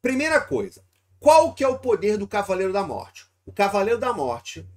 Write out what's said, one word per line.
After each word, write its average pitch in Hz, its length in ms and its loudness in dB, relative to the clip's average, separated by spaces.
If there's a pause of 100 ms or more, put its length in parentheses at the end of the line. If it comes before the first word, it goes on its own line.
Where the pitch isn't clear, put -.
Primeira 285 400 0
coisa, 104 420 -6 (360)
qual 320 360 6
que 269 80 -2
é 269 40 2
o 254 120 -2
poder 214 380 0
do 196 100 -6
Cavaleiro 190 460 -4
da 196 100 -2
Morte? - 420 -12 (200)
O - 80 -20
Cavaleiro 202 460 0
da 247 120 -2
Morte 123 640 -6